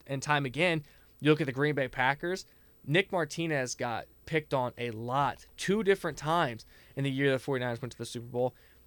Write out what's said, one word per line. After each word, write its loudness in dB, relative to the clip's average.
and -4
time 0
again. 0
You 6
look 6
at -2
the -4
Green 2
Bay 0
Packers, 0
Nick 2
Martinez -2
got -4
picked -2
on 0
a -4
lot, -2
two 2
different 2
times 0
in 0
the 0
year 2
the 4
forty-niners -2
went -8
to -20
the -6
Super -8
Bowl. 0